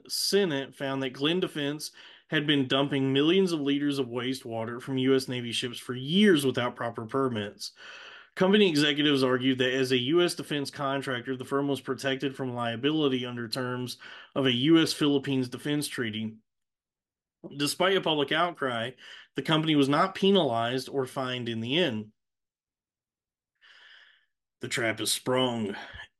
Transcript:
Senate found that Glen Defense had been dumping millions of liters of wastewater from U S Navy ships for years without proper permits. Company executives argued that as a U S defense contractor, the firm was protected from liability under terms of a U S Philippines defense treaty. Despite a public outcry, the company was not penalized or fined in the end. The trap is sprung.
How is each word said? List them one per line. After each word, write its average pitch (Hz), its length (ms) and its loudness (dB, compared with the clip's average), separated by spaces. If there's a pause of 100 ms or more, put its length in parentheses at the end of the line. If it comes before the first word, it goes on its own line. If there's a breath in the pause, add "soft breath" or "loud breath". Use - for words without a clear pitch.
Senate 165 680 0
found 135 280 -4
that 131 100 -6
Glen 151 280 0
Defense 151 500 -6 (380 loud breath)
had 151 180 0
been 143 200 4
dumping 135 460 0
millions 170 400 4
of 160 80 -2
liters 143 380 0
of 127 100 -2
wastewater 120 760 -6
from 135 160 -4
U 131 160 4
S 131 140 2
Navy 123 240 -6
ships 120 260 -6
for - 160 -8
years 151 500 4
without 123 300 0
proper 117 300 -6
permits. 113 680 -4 (640 loud breath)
Company 196 340 6
executives 147 540 4
argued 127 360 2
that 127 140 2
as 131 200 0
a 131 60 4
U 151 240 2
S 170 120 0
defense 143 360 -6
contractor, 135 680 -4
the 123 80 -10
firm 143 240 0
was 131 120 -2
protected 135 540 -4
from 127 200 -6
liability 127 680 0
under 120 220 -8
terms 123 520 -6 (360 loud breath)
of 139 120 2
a 127 60 4
U 156 300 6
S 156 100 0
Philippines 139 560 0
defense 147 380 -4
treaty. 110 480 -6 (1200)
Despite 180 400 2
a 180 40 0
public 156 320 0
outcry, 139 600 -2 (440 loud breath)
the - 60 -2
company 156 340 2
was 139 120 6
not 175 260 2
penalized 131 720 2
or 135 160 -4
fined 123 440 -6
in 113 120 -4
the 123 180 -2
end. 110 280 -2 (2500 soft breath)
The 120 60 -8
trap 110 320 -2
is 107 120 -2
sprung. 120 640 0 (440 loud breath)